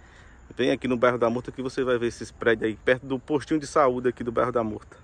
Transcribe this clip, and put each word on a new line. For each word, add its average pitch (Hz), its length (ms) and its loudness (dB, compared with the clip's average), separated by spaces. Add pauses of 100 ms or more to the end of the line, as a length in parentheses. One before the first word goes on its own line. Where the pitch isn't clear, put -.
(540)
Vem 135 180 0
aqui 131 160 -4
no 127 80 0
bairro 123 200 4
da 117 140 2
Murta 123 220 -6
que 131 100 -10
você 131 200 -4
vai 123 140 2
ver 117 120 0
esses - 220 -8
prédios 113 380 0
aí, 104 80 -4
perto 127 300 0
do 135 120 -4
postinho 156 400 -2
de 143 80 -4
saúde 127 420 2
aqui - 140 -4
do 117 100 -4
bairro 123 200 0
da 117 100 0
Murta. 107 420 -8